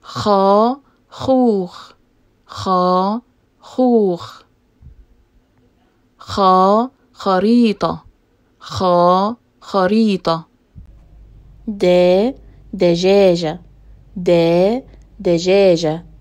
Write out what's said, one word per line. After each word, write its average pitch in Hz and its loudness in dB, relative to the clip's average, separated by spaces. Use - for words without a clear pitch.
خ، - -8
خوخ، 240 -2
خ، - -10
خوخ. 220 -2
خ، - -10
خريطة، 196 -2
خ، - -10
خريطة. 190 -2
د، 202 -6
دجاجة، 180 0
د، 180 -4
دجاجة. 170 0